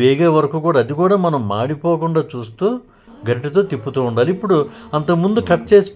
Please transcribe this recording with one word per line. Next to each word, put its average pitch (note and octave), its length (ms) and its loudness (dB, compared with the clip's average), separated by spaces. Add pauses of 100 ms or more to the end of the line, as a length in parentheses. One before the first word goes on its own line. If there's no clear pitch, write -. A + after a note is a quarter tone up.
వేగే C#3 360 4
వరకు D#3 280 0
కూడా, D#3+ 200 2
అది C#3+ 180 -6
కూడా G3 140 2 (100)
మనం D3+ 140 -2 (120)
మాడిపోకుండా D#3 720 -2 (100)
చూస్తూ A#2+ 340 -6 (600)
గరిటెతో C3+ 340 0 (100)
తిప్పుతూ C3+ 360 -6
ఉండాలి. A#2+ 280 0
ఇప్పుడు F#3+ 200 0 (400)
అంతకుముందు F3 440 0 (100)
కట్ E3+ 200 0
చేసి G3 260 6